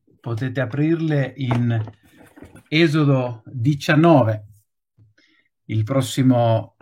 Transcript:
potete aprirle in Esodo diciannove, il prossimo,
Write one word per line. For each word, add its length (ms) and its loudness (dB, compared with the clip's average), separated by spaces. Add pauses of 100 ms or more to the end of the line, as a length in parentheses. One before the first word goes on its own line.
(200)
potete 400 -6
aprirle 760 -2
in 440 -2 (840)
Esodo 800 0
diciannove, 1000 2 (1200)
il 180 -2
prossimo, 960 0